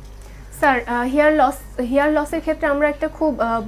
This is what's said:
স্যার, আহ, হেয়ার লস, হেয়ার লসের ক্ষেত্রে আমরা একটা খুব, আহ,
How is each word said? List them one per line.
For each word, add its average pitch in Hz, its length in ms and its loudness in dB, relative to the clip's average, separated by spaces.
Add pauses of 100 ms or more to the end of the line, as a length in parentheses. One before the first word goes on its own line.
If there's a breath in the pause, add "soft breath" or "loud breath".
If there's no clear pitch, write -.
(600 soft breath)
স্যার, 262 280 4
আহ, 240 200 -2
হেয়ার 294 260 4
লস, 285 460 0
হেয়ার 277 320 2
লসের 302 280 0
ক্ষেত্রে 311 280 -2
আমরা 294 220 2
একটা 294 180 -4
খুব, 302 340 -2
আহ, 226 260 0